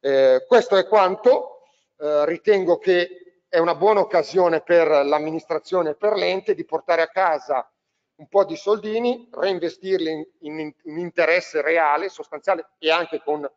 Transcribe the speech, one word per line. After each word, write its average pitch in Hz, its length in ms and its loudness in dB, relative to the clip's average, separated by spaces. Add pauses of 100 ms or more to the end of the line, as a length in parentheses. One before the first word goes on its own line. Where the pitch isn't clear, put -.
Eh, 135 420 4
questo 226 280 4
è 190 100 2
quanto, 202 760 2 (360)
eh, 151 280 -2
ritengo 170 520 2
che - 720 -2
è 180 100 -2
una 165 180 2
buona 202 260 2
occasione 165 600 0
per 170 260 4 (180)
l'amministrazione 156 840 -4
e 147 40 -8
per 214 200 0
l'ente 185 380 -2
di 165 120 -6
portare 165 360 -2
a 160 60 0
casa 151 580 -2 (500)
un 151 120 -20
po' 196 160 2
di 160 140 -4
soldini, 220 760 -2
reinvestirli 175 800 -4
in, 156 140 -8 (340)
in, 151 140 -10 (100)
in 156 140 -14
interesse 170 640 -2
reale, 160 480 0
sostanziale 160 720 -6
e 160 120 -2
anche 165 320 -2
con 147 340 -6